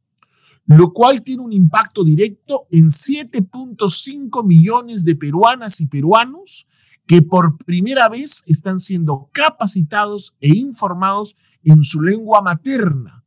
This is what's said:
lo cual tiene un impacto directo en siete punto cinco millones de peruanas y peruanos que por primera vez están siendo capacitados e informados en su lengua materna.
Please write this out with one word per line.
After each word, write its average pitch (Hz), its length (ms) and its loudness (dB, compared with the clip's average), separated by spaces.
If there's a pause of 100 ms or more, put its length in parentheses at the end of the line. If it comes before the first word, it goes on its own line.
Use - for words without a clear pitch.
(680)
lo 170 260 6
cual 247 300 2
tiene 262 200 -10
un 233 100 -12
impacto 208 500 0
directo 180 680 -2
en 160 200 4
siete 262 520 -2
punto 247 460 -8
cinco 269 540 -4
millones 214 640 2
de 165 100 0
peruanas 196 680 -2
y 156 60 -4
peruanos 226 800 -2 (400)
que 170 160 6
por 170 360 0
primera 226 500 -2
vez 254 380 -4
están 185 320 -4
siendo 160 540 -6
capacitados 208 1080 -4
e 143 80 0
informados 202 840 -2 (300)
en 156 180 6
su 151 200 -2
lengua 214 380 0
materna. 175 880 -6